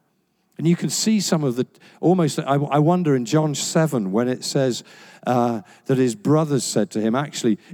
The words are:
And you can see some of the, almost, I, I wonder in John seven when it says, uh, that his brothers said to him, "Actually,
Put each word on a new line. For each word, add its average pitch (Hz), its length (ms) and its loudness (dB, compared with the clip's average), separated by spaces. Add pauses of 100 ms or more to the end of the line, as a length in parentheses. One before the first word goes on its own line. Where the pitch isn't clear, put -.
(580)
And 139 80 -4
you 170 100 4
can - 140 -2
see 220 300 0
some 165 240 -2
of 127 120 0
the, 123 120 -2 (340)
almost, 170 380 2
I, 135 160 0
I 143 240 0
wonder 160 360 2
in 123 100 -2
John 151 280 0
seven 139 580 -2
when 117 160 0
it 127 160 -4
says, 131 400 -2 (440)
uh, 120 340 0 (240)
that 135 140 0
his 127 160 0
brothers 147 480 0
said 104 280 -2
to 107 100 -4
him, 110 120 0
"Actually, 123 460 -2 (140)